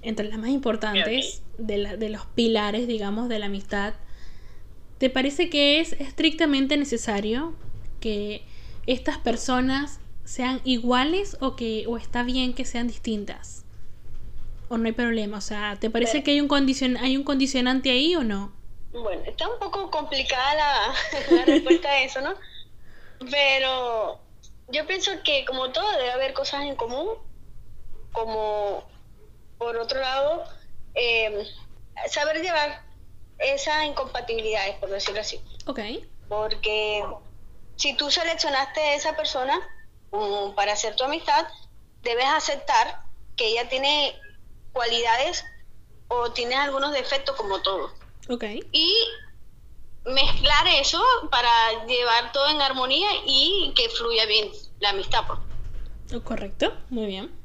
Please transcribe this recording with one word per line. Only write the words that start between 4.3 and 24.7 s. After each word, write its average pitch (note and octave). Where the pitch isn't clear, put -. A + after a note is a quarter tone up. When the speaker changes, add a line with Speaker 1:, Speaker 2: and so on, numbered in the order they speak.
Speaker 1:
¿te C4
parece C#4
que C#4+
es E4
estrictamente D4
necesario A#3
que G#3
estas C4
personas C4
sean B3+
iguales C4
o C4
que, A3
o A#3
está A#3+
bien B3+
que B3+
sean A#3+
distintas? -
¿O A#3
no A3+
hay A3+
problema? A3
O -
sea, G#3
¿te A3
parece A#3
Speaker 2:
Pero C#4+
Speaker 1:
que D4
hay C#4+
un D4
condicion-, C4
hay C4
un C#4
condicionante C4
ahí C#4+
o D#4+
no? G3+
Speaker 2:
Bueno, G#3
está -
un A#4
poco G4
complicada C#4
la, C4+
<laughs> D4+
la E4+
respuesta D#4+
a C#4
eso, C4
¿no? D#4
Pero C4
yo D4+